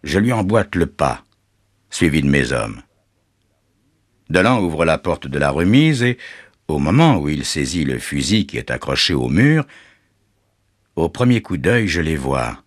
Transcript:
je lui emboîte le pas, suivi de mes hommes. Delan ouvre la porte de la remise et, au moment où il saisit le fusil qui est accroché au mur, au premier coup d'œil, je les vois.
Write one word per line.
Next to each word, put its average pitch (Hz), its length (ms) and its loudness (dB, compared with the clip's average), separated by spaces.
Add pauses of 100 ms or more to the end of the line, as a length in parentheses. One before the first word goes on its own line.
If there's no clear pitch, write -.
je 76 160 0
lui 123 140 2
emboîte 107 420 0
le 85 120 2
pas, 67 360 -4 (680)
suivi 78 300 0
de 69 60 0
mes 69 240 2
hommes. 55 300 -6 (1500)
Delan 110 300 2
ouvre 82 240 -2
la 80 140 2
porte 78 300 -6
de 69 100 -6
la 71 140 0
remise 117 520 2
et, 120 140 0 (500)
au 78 120 -2
moment 110 400 4
où 73 100 -2
il 73 160 -4
saisit 76 400 -4
le 65 140 -4
fusil 71 480 -2
qui - 100 -10
est 57 140 -8
accroché 64 420 -2
au 62 160 -2
mur, 139 360 2 (1300)
au 82 140 0
premier 123 320 2
coup - 160 -6
d'œil, 104 300 0
je 85 140 -2
les 80 160 -2
vois. 65 500 -4